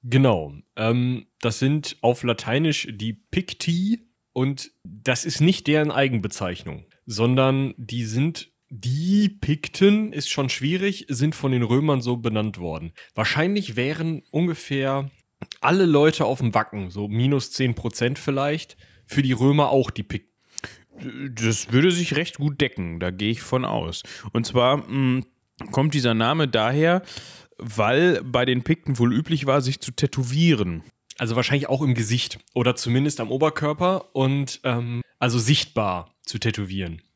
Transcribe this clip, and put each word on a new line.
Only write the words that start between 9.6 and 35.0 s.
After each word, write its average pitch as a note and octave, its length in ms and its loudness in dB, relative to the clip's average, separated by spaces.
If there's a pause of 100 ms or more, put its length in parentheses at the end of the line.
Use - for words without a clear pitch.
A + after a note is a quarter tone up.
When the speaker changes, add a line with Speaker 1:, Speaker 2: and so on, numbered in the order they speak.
Speaker 1:
ist D3 160 -6
schon C3+ 180 0
schwierig, F3+ 640 -2
sind C#3+ 260 0
von C3+ 160 -2
den B2 120 2
Römern C3+ 380 2
so B2 140 -2
benannt G#2+ 440 -2
worden. E2 340 -8 (200)
Wahrscheinlich E3 640 0
wären D#3 460 -2 (100)
ungefähr C#3 800 -2 (480)
alle F3+ 260 4
Leute D#3 380 4
auf B2+ 160 0
dem A2+ 140 0
Wacken, G2+ 380 -2
so G#2 180 -6
minus B2 420 0
zehn B2+ 240 0
Prozent A#2+ 440 -2
vielleicht, C#3+ 580 -4 (280)
für - 160 0
die B2+ 120 2
Römer C#3 360 4
auch C3+ 220 2
die - 120 -8
Pikten. - 240 -10 (1040)
Speaker 2:
Das A2+ 400 0
würde D3+ 200 6
sich E3+ 240 -2
recht E3 220 -4
gut C#3+ 240 -2
decken, E2+ 380 -2
da F2+ 120 -2
gehe G#2 200 -2
ich A2+ 100 -4
von B2+ 240 -2
aus. - 380 -4 (300)
Und A#2 120 0
zwar, B2 320 4
mm, C3 460 -2 (480)
kommt C#3+ 220 2
dieser B2 200 2
Name C3+ 340 2
daher, C#3+ 540 2 (560)
weil A#2+ 680 2
bei B2 220 0
den B2 180 0
Pikten C#3+ 360 -2
wohl A#2+ 140 4
üblich C#3 320 0
war, C#3 160 4
sich C3 180 -4
zu - 120 -8
tätowieren. B2+ 920 2 (340)
Speaker 1:
Also A2+ 180 -2
wahrscheinlich C#3 340 0
auch C3+ 120 0
im C3 140 2
Gesicht A#2 420 -2 (160)
oder B2 220 2
zumindest C3+ 440 0
am A2+ 120 -4
Oberkörper D3+ 840 -2
und, C3+ 480 0
ähm, A#2+ 380 -4 (160)